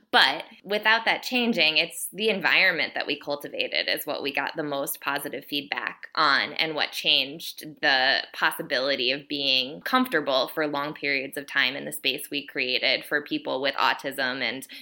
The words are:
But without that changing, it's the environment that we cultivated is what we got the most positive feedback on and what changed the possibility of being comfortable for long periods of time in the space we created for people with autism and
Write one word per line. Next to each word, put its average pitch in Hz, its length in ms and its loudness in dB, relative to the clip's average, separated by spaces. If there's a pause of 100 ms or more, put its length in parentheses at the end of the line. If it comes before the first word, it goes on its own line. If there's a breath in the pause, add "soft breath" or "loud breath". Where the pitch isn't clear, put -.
(120)
But 165 320 6 (200)
without 214 420 4
that 170 180 2
changing, 180 540 2
it's - 360 -2
the 214 160 0
environment 165 640 4
that - 140 -2
we 143 120 -2
cultivated 139 680 -4
is 107 160 -2
what - 160 -4
we 139 100 -4
got 139 240 -4
the 165 60 -4
most 143 400 -4
positive 143 440 -4
feedback - 680 -6
on 135 400 2
and 160 220 -2
what - 160 0
changed 147 720 0 (160)
the 135 380 4 (140)
possibility 139 760 0
of 143 160 -6
being 139 540 0
comfortable 143 720 2
for 156 140 0
long 147 260 -4
periods 139 440 -4
of 139 100 -8
time 131 240 2
in 143 140 -8
the 147 60 -6
space - 380 -2
we 143 160 -6
created 127 600 0
for 147 160 -2
people 143 400 -4
with 135 140 0
autism 131 680 0
and 123 260 -4 (140 loud breath)